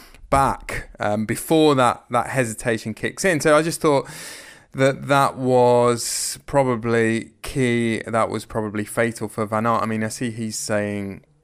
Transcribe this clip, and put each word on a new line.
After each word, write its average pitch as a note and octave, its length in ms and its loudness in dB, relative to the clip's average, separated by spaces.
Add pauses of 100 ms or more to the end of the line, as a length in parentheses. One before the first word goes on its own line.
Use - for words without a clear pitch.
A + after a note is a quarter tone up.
(280)
back, - 720 -2
um, G#2+ 260 -2
before D3 520 2
that, B2 340 2
that A#2 200 -2
hesitation A#2 600 -2
kicks - 320 -6
in. E3 160 2
So D3+ 160 6
I D#3 60 4
just D#3+ 180 -4
thought C#3+ 280 2 (640)
that C3+ 340 0
that C3+ 300 2
was B2 1080 2
probably A#2 840 0 (120)
key, A#2+ 640 0
that A2+ 220 0
was G#2+ 160 -6
probably G#2+ 400 -4
fatal A#2 440 -2
for A2 180 -4
Van A2 200 -2
Aert. A2+ 160 2
I A2 40 -2
mean, A2 160 -2
I A2 60 -4
see A#2+ 240 -6
he's A2 260 -8
saying, G#2 680 -4 (200)